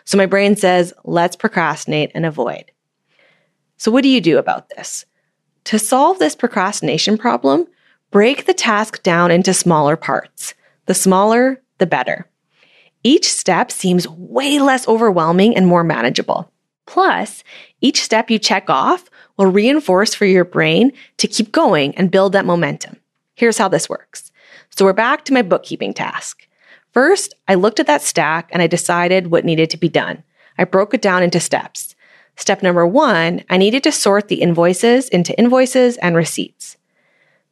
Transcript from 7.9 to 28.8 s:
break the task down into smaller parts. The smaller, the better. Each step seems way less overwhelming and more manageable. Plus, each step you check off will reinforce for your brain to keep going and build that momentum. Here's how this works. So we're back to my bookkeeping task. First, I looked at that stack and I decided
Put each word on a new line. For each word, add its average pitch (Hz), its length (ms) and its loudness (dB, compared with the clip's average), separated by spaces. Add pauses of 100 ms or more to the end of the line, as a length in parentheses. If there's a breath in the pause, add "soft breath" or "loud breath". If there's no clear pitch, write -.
break 226 340 2
the 381 80 2
task 220 480 -4
down 175 300 2
into 180 240 2
smaller 156 400 2
parts. - 580 -8 (320)
The 190 80 0
smaller, 226 680 2 (180)
the 180 80 0
better. 143 400 -4 (760 soft breath)
Each 277 280 2
step - 400 -2
seems 180 360 -2
way 254 520 -4
less 262 280 0
overwhelming 196 680 2
and 185 100 2
more 175 180 4
manageable. - 680 -4 (340)
Plus, - 580 -2 (360 loud breath)
each - 240 0
step 226 260 -2
you 220 80 2
check 196 320 -2
off 214 400 0 (280 soft breath)
will 196 80 2
reinforce 208 680 2
for - 120 -2
your 185 180 4
brain 175 480 0 (260 loud breath)
to 202 100 -2
keep - 240 -4
going 175 440 0
and 175 160 -2
build 190 220 2
that 196 120 0
momentum. 165 520 -4 (360)
Here's 233 240 0
how 208 100 0
this - 220 -2
works. - 420 -16 (400 soft breath)
So - 140 2
we're 190 80 4
back 240 320 -2
to 277 80 -2
my 247 80 4
bookkeeping - 520 -4
task. - 540 -12 (440 soft breath)
First, 302 420 0 (140)
I 196 80 2
looked 208 240 0
at 302 80 0
that 294 140 2
stack 160 500 -4
and 175 100 -2
I 170 60 2
decided 175 600 0